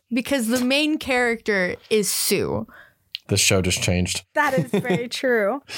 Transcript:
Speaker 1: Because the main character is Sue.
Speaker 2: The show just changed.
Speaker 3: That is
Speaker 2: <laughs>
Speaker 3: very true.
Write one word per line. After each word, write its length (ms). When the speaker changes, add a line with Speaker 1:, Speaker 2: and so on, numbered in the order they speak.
Speaker 1:
Because 340
the 160
main 340
character 800
is 220
Sue. 560
Speaker 2:
The 80
show 240
just 200
changed. 520
Speaker 3:
That 260
is 120
Speaker 2:
<laughs> 100
Speaker 3:
very 260
true. 540